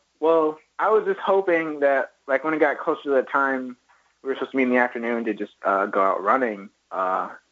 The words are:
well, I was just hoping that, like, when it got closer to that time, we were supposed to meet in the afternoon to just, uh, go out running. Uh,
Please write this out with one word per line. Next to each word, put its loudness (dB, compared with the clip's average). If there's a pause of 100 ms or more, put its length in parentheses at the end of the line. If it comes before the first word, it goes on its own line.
(200)
well, 2 (180)
I 0
was 4
just -2
hoping 0
that, 2 (160)
like, 0
when 0
it -2
got 2
closer -4
to -6
that 2
time, 0 (460)
we -8
were -2
supposed -8
to -2
meet 2
in 0
the 4
afternoon -2
to -2
just, -8 (100)
uh, 2
go 0
out 0
running. 0 (220)
Uh, -4 (220)